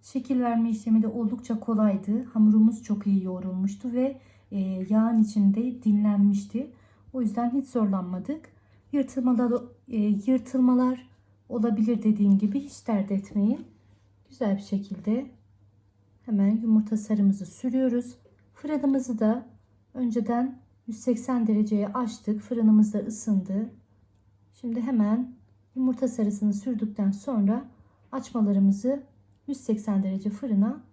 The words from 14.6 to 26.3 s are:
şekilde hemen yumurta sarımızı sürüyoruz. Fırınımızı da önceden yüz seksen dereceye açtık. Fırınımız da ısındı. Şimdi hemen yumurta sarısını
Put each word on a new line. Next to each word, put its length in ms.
şekilde 680
hemen 340
yumurta 400
sarımızı 500
sürüyoruz. 720
Fırınımızı 640
da 280
önceden 640
yüz 140
seksen 460
dereceye 420
açtık. 520
Fırınımız 520
da 60
ısındı. 720
Şimdi 280
hemen 560
yumurta 340
sarısını 460